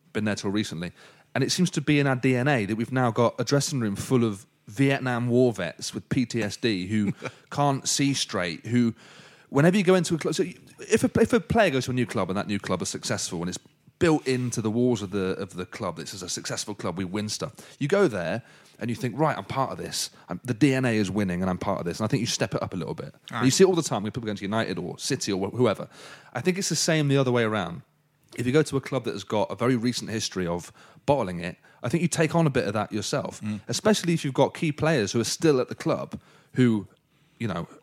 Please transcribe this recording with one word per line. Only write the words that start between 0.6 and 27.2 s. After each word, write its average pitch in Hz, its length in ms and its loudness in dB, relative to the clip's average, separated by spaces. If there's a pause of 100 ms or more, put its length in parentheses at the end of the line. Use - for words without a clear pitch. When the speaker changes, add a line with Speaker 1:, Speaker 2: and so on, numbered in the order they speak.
Speaker 1:
And 135 80 0
it 131 80 0
seems 175 200 2
to 160 100 -2
be 147 180 4
in 139 80 4
our 131 80 2
D 127 200 2
N 123 120 2
A 123 180 2
that 107 100 -2
we've 113 160 -4
now 127 200 2
got 117 280 2
a 123 40 -2
dressing 139 360 0
room 104 160 -2
full 117 280 2
of 104 220 -2 (220)
Vietnam 127 600 0
War 123 240 6
vets - 420 -6
with - 160 -8
P 127 160 0
T 113 160 -2
S 104 160 -4
D 95 300 0
who 104 240 0 (200)
Speaker 2:
<laughs> - 200 -20
Speaker 1:
can't 143 360 0
see 139 260 0
straight, 87 540 -4
who, 117 260 2 (560)
whenever 156 280 6
you 202 60 4
go 185 120 6
into 175 200 2
a - 20 2
club, - 180 -2
so 185 80 0 (360)
if 220 240 2
a, 254 60 2 (100)
if 220 140 4
a 233 60 4
player 208 320 2
goes 131 140 0
to 131 60 -2
a - 20 -2
new 123 120 2
club 95 240 -2
and 95 80 -2
that 101 100 -2
new 101 120 -2
club 90 220 -2
is - 80 -4
successful - 500 -4
and 87 100 -4
it's 90 80 -6 (420)
built 160 280 4
into 123 340 0
the 107 100 0
walls 120 300 2
of 95 100 -8
the, 95 280 0
of 95 160 -10
the 90 100 -6
club, 87 320 -8
this 78 160 -12
is 95 100 -14
a 87 60 -8
successful 107 460 -8
club, 90 220 -6
we 98 80 -2
win 104 240 -4
stuff. - 240 -6 (260)
You 143 80 0
go 196 200 6
there 98 340 -2 (380)
and 113 100 -4
you 113 60 -4
think, 123 220 -6
"Right, 151 200 2
I'm 113 80 -8
part 131 260 -2
of 95 80 -8
this. - 320 -6 (180)
I'm, 90 140 -8
the 123 100 -2
D 131 200 4
N 131 120 2
A 117 120 2
is 101 120 2
winning 92 320 -2
and 92 80 0
I'm 90 80 0
part 98 220 -2
of 87 60 -6
this." 85 140 -4
And 110 60 0
I - 40 2
think 113 120 0
you 117 60 0
step - 260 -2
it - 80 -2
up 98 140 -6
a - 20 -6
little 73 180 -6
bit. - 180 -12 (180)
Speaker 2:
All 120 80 -8
Speaker 1:
You 110 60 0
Speaker 2:
right. 131 80 6
Speaker 1:
see 190 100 6
it 185 40 10
all 185 80 2
the 165 60 2
time 107 220 -2
with 107 100 -4
people 117 140 -8
going 104 100 -4
to 101 60 -10
United 101 340 -2
or 90 220 -8
City - 320 -4
or 95 180 0
wh-, - 60 -8
whoever. 113 320 2 (460)
I 127 80 -6
think 175 180 0
it's - 100 -4
the 165 60 -2
same 156 320 2
the 139 100 4
other 127 140 2